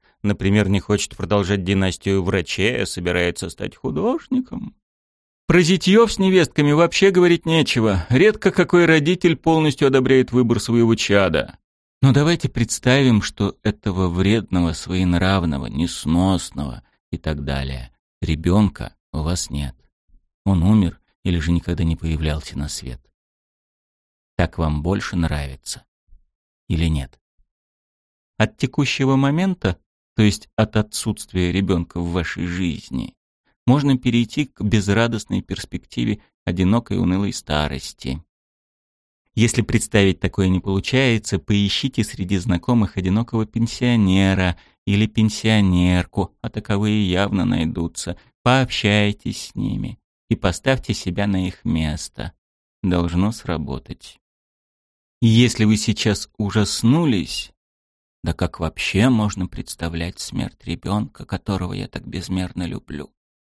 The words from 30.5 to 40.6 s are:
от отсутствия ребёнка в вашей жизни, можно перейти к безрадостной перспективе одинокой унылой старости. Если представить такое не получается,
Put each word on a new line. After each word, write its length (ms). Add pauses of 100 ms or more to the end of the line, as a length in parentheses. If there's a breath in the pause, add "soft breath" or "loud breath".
от 220
отсутствия 760
ребёнка 480
в 140
вашей 340
жизни, 680 (500)
можно 300
перейти 500
к 160
безрадостной 800
перспективе 800 (240 soft breath)
одинокой 540
унылой 340
старости. 880 (1160)
Если 280
представить 560
такое 300
не 100
получается, 800